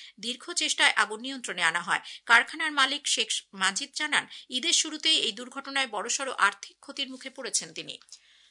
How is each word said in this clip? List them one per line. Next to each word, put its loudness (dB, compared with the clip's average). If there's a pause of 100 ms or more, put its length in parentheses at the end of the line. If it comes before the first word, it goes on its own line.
(200)
দীর্ঘ -8
চেষ্টায় 2
আগুন 2
নিয়ন্ত্রণে -6
আনা 2
হয়। 0 (240)
কারখানার 4
মালিক 2
শেখ 0 (260)
মাজিদ 0
জানান, 0 (260)
ঈদের 0
শুরুতেই 2
এই 0
দুর্ঘটনায় -4
বড়সড় -2
আর্থিক 0
ক্ষতির -8
মুখে -12
পড়েছেন -4
তিনি। -10 (540)